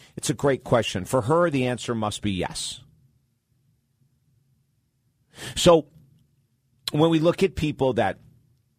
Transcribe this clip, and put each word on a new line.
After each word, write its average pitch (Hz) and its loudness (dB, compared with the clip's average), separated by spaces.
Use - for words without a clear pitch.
It's - -6
a 147 -2
great 135 -2
question. 107 0
For 123 0
her, 165 2
the 131 -2
answer 123 -4
must 107 -4
be 104 -2
yes. - -6
So 170 6
when 160 4
we 165 2
look 170 2
at - 0
people 135 -2
that 98 -2